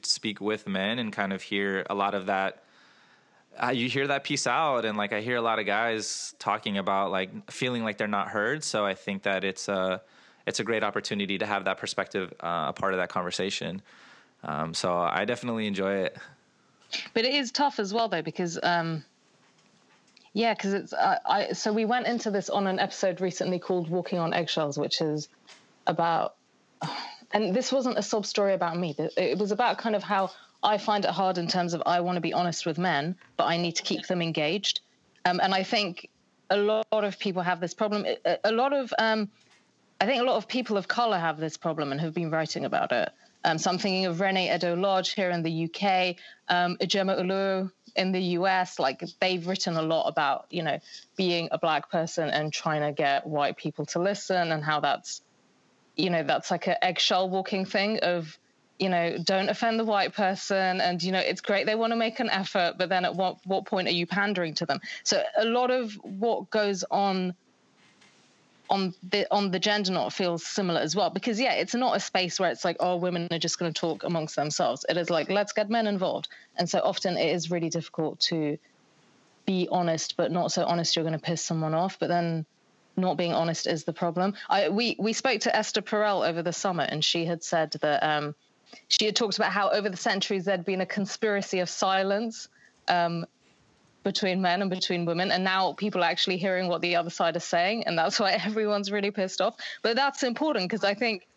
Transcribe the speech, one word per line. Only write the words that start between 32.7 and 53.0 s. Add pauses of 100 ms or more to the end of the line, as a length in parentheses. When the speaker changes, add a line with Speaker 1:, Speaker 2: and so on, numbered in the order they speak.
Speaker 2:
men, (200)
but
I
need
to
keep
them
engaged. (440)
Um,
and
I
think (420)
a
lot
of
people
have
this
problem. (220)
A,
a
lot
of,
um, (720)
I
think
a
lot
of
people
of
color
have
this
problem
and
have
been
writing
about
it. (340)
Um,
so
I'm
thinking
of
Renee
Edo-Lodge
here
in
the
U
K, (320)
um,
Ijeoma
Olu (240)
in
the
U
S.
Like, (160)
they've
written
a
lot
about,
you
know, (380)
being
a
black
person
and
trying
to
get